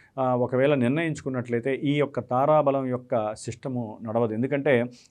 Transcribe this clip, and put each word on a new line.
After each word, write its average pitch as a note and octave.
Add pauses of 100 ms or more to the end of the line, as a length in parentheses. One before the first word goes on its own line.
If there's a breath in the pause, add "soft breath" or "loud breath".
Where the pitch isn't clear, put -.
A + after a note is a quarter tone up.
(200 soft breath)
ఆ, B2+
ఒకవేళ B2+
నిర్ణయించుకున్నట్లయితే C3
ఈ C#3+
యొక్క C#3
తారాబలం C#3
యొక్క B2
సిస్టము A#2+
నడవదు. A2+
ఎందుకంటే B2+ (260 loud breath)